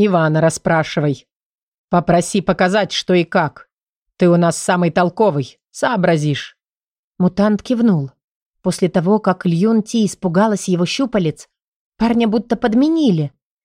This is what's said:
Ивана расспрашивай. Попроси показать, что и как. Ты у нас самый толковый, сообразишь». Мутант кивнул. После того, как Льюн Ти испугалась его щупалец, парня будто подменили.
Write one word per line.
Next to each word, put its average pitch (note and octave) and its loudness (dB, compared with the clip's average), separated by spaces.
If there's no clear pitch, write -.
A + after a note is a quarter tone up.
Ивана E3 2
расспрашивай. D#3 -2
Попроси F3 0
показать, F#3 -2
что - -2
и F3 2
как. - -4
Ты F3+ 2
у E3+ 4
нас E3+ 2
самый F3+ 0
толковый, F3 0
сообразишь». E3+ -2
Мутант G3+ 0
кивнул. G#3+ 0
После F3+ -2
того, F#3 0
как F#3+ -2
Льюн G3+ 2
Ти A3 -2
испугалась F#3+ -2
его F3 0
щупалец, F3+ -4
парня A#3 0
будто A3 -2
подменили. A#3+ 0